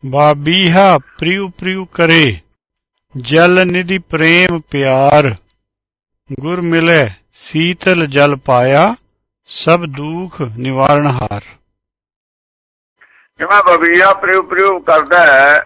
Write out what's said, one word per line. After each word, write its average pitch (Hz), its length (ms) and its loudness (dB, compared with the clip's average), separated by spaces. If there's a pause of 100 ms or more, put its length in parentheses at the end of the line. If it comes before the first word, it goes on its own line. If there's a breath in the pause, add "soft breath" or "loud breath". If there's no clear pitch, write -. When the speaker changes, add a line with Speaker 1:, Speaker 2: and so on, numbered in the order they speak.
Speaker 1:
ਬਾਬੀਹਾ 160 920 2 (200)
ਪ੍ਰਿਯ 190 280 -4 (120)
ਪ੍ਰਿਯ 185 260 -8 (100)
ਕਰੇ, 160 460 0 (760)
ਜਲ 165 520 0
ਨਿਧੀ 180 320 -4
ਪ੍ਰੇਮ 170 600 0 (100)
ਪਿਆਰ। 139 640 0 (1040)
ਗੁਰ 170 200 -6
ਮਿਲੈ 165 480 0 (260)
ਸੀਤਲ 170 720 -2
ਜਲ 143 300 0
ਪਾਇਆ, 135 580 0 (560)
ਸਭ 170 360 -2
ਦੁਖ 156 540 -12 (180)
ਨਿਵਾਰਨ 135 480 -2
ਹਾਰ। 127 340 -4 (2000 soft breath)
Speaker 2:
ਜਿਵੇਂ 190 220 0
ਬਬੀਹਾ 185 500 2
ਪ੍ਰਿਯ 190 300 -2
ਪ੍ਰਿਯ 185 440 -2
ਕਰਦਾ 160 460 2
ਹੈ 139 340 4